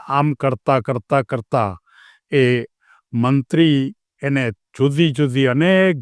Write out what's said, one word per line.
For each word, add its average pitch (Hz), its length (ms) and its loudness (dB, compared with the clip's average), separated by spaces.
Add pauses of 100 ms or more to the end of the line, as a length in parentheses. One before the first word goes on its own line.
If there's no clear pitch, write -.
આમ 143 260 0
કરતા, 131 460 -2
કરતા, 131 420 -4
કરતા 113 480 -4 (600)
એ 123 320 2 (480)
મંત્રી 135 800 0 (280)
એને 135 300 -2 (200)
જુદી 143 400 0
જુદી 135 340 0
અનેક 180 560 2